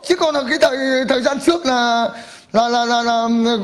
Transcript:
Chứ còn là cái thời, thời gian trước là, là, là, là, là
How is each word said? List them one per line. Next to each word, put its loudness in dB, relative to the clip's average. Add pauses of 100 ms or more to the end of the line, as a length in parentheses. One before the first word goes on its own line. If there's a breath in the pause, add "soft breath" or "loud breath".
Chứ 2
còn 0
là -2
cái 0
thời, 0
thời 0
gian 0
trước 0
là, 2 (420 loud breath)
là, 2
là, 0
là, 0
là 0 (360)